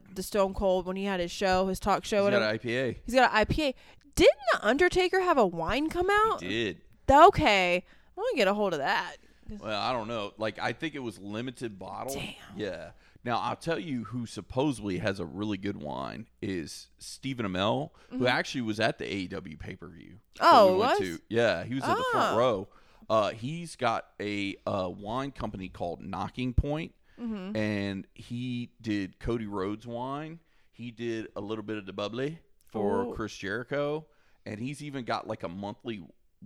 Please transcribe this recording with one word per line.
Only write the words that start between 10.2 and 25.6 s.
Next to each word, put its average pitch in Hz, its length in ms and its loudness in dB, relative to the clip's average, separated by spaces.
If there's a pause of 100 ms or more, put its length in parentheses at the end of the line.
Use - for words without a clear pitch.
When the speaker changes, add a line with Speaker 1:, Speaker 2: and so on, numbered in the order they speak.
Speaker 2:
Like, 107 220 -4
I 117 140 -2
think 156 200 -6
it 147 60 -10
was 117 200 -8
limited 110 600 -8
bottle. 104 360 -8
Speaker 1:
Damn. 123 200 -8 (220)
Speaker 2:
Yeah. 87 340 -8 (320)
Now, 117 160 -2
I'll 117 160 -2
tell 165 240 -4
you 127 260 -4
who 120 200 -6
supposedly 107 720 -2
has 95 240 -2
a 87 40 -4
really 98 320 -4
good 98 200 -6
wine 67 500 -8 (140)
is 92 460 -6 (100)
Stephen 127 480 -6
Amell, 107 460 0 (180)
who 247 80 -10
Speaker 1:
Mm-hmm. 127 100 2
Speaker 2:
actually 135 340 0
was 110 200 -2
at 127 160 0
the - 80 -8
A 80 140 -4
E 90 80 -4
W 92 300 -10
pay-per-view 85 640 -16 (160)
that - 60 -16 (120)
Speaker 1:
Oh, 196 200 10
Speaker 2:
we 185 60 2
went 285 200 2
Speaker 1:
was? - 0 -
Speaker 2:
to. - 200 -4 (100)
Yeah, 101 340 2
he 117 120 -6
was 135 100 -4
at 330 120 2
the 494 140 -2
front 285 220 2
Speaker 1:
Oh. - 40 2
Speaker 2:
row. 113 300 2 (420)
Uh, 107 220 4
he's 156 460 -10
got 113 300 -2 (120)
a, 101 380 -4 (100)
uh, 98 260 -2
wine 113 380 -6
company 104 380 -8